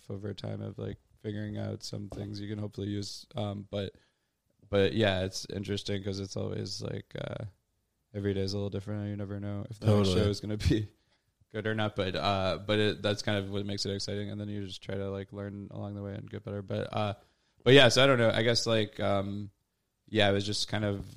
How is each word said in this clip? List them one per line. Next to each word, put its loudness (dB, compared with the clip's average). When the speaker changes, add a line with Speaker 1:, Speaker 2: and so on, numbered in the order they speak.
Speaker 1:
over -8
time -8
of, -10
like, -8
figuring -6
out -6
some -10
things -8
you -8
can -6
hopefully -6
use. -6
Um, -4
but, -4
but 4
yeah, 4
it's -6
interesting -4
'cause -4
it's -8
always, -6
like, -10
uh, -6
every 0
day 0
is -2
a -4
little -2
different, -6
and -4
you -6
never -8
know -6
if -14
the -2
next 8
Speaker 2:
Totally. 4
Speaker 1:
show 2
is -4
gonna -4
be 2
<laughs> -20
good -4
or 0
not. 0
But, 0
uh, 2
but 4
it, 2
that's 0
kind 0
of -4
what -4
makes -4
it -2
exciting, -4
and -8
then -6
you -6
just -12
try -8
to, -4
like, -8
learn -8
along -8
the -8
way -6
and -12
get -10
better. -6
But, -4
uh, 0
but 10
yeah, 12
so 6
I 8
don't 6
know. 6
I 2
guess, 2
like, 2
um, 0
yeah, 6
it 6
was 2
just -2
kind -2
of, 0